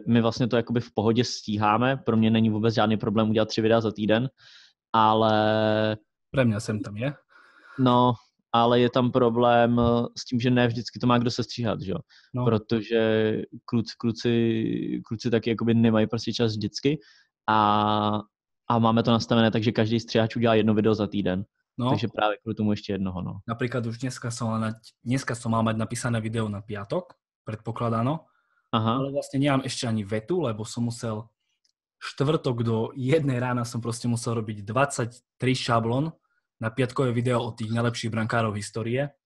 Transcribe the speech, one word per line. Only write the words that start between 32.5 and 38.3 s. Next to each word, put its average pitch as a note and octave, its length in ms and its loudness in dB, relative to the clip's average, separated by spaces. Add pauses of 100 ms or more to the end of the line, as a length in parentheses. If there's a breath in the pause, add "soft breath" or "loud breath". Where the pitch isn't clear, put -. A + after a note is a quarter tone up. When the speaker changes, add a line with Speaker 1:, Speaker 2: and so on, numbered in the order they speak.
Speaker 2:
do A2+ 320 0
jednej C3+ 440 0
rána B2 280 -2
som A#2+ 160 -8
proste A#2 240 -6
musel A#2 320 -2
robiť G#2 280 -8
dvadsaťtri B2+ 880 -2
šablón B2 560 0 (500)
na A2+ 80 -4
piatkové B2+ 460 -2
video B2 260 0
od A2+ 160 -8
tých A2 160 -8
najlepších A#2 380 -2
brankárov A2+ 460 0